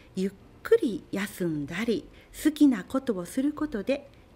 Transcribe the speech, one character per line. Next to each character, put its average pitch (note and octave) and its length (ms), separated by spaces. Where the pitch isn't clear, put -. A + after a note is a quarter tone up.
ゆ F#3+ 140
っ - 20
く A4+ 180
り A3 300
休 G3 360
ん D3+ 180
だ E3+ 180
り、 A#3 240
好 D#4 60
き D4 160
な G#3 180
こ C4+ 160
と A#3+ 140
を F3 100
す C4 180
る D4 80
こ D4+ 160
と G#3 160
で C#4 260